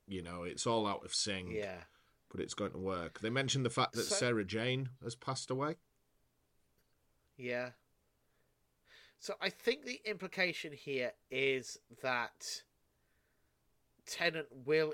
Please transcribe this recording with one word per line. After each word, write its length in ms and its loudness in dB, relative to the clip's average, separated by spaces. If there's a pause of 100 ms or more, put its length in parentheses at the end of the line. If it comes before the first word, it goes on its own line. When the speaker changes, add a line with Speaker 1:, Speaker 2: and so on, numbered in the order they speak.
Speaker 1:
you 120 -4
know, 220 -6
it's 240 -2
all 220 4
out 160 0
of 100 -6
sync. 380 0
Speaker 2:
Yeah. 320 -4 (440)
Speaker 1:
But 120 -6
it's 140 -4
going 180 -2
to 60 -8
work." 420 -2
They 100 0
mentioned 340 2
the 60 4
fact 220 2
that 120 0
Speaker 2:
So 120 2
Speaker 1:
Sarah 280 4
Jane 460 0 (100)
has 140 -6
passed 360 -4
away. 260 0 (1600)
Speaker 2:
Yeah. 340 -2 (1500)
So 200 -6
I 80 4
think 360 0
the 200 -4
implication 680 0
here 400 -2 (180)
is 480 2 (240)
that 640 -2 (1400)
Tennant 420 0 (180)
will 260 6